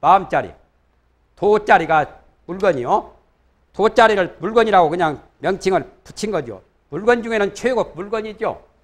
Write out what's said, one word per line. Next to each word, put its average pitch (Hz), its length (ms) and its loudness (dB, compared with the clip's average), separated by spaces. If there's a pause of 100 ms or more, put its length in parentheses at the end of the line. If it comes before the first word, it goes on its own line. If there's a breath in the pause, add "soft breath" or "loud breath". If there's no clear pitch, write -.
마음짜리. 156 500 2 (840)
도짜리가 185 840 2 (280)
물건이요. 175 680 -2 (600)
도짜리를 214 680 2
물건이라고 202 500 2
그냥 156 320 -4 (180)
명칭을 180 500 -2 (140)
붙인 - 280 -10
거죠. 120 300 -8 (280)
물건 214 340 0
중에는 214 300 -2
최고 233 320 -2 (100)
물건이죠. 208 640 -8 (220)